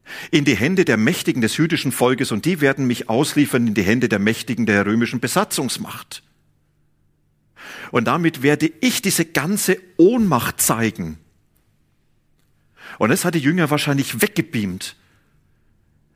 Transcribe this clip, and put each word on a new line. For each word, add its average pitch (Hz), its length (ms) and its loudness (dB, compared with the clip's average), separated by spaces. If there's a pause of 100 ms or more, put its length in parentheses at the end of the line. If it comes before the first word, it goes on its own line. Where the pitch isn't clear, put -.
(320)
in 151 120 4
die 139 120 2
Hände 170 280 2
der 120 140 2
Mächtigen 123 460 0
des 110 140 0
jüdischen 156 340 0
Volkes 127 400 0
und 107 140 -2
die 165 160 -2
werden 135 260 2
mich 120 220 -4
ausliefern 131 580 2
in 107 80 0
die 101 80 2
Hände 117 260 2
der 107 80 0
Mächtigen 113 480 -2
der 101 180 4
römischen 113 360 0
Besatzungsmacht. - 1040 -4 (1700)
Und 120 140 0
damit 156 360 0
werde 147 300 2 (100)
ich - 220 -2
diese 170 220 0
ganze 185 520 -2 (200)
Ohnmacht 185 640 4
zeigen.“ 104 580 -2 (1800)
Und 107 120 2
das 175 140 2
hat 175 120 0
die 170 40 0
Jünger 151 300 2
wahrscheinlich 139 500 0
weggebeamt, 104 760 -4 (1200)